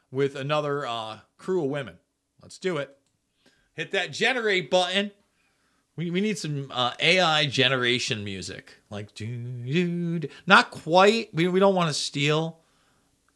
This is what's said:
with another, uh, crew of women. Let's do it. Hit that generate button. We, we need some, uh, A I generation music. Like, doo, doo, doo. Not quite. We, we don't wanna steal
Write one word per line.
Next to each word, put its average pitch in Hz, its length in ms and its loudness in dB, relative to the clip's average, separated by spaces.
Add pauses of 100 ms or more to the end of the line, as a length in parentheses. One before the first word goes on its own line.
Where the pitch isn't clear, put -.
(120)
with 139 240 0
another, 143 500 -2
uh, 110 340 -8 (180)
crew 185 260 -2
of 131 60 -2
women. 123 260 -8 (440)
Let's - 180 -20
do 185 180 -2
it. 135 200 -8 (760)
Hit 160 200 -10
that 180 200 -2
generate 208 580 0
button. 185 420 2 (840)
We, 165 140 -4
we 180 100 0
need 214 160 0
some, 143 340 -6
uh, 123 300 0
A 175 200 4
I 156 260 2
generation 123 760 0
music. 95 540 -10 (140)
Like, 104 240 -12
doo, 107 120 -10
doo, 139 920 -4
doo. 156 100 -6 (180)
Not 214 240 6
quite. 208 600 4
We, 170 160 0
we 180 120 0
don't 196 140 6
wanna 170 200 0
steal 151 640 -2 (760)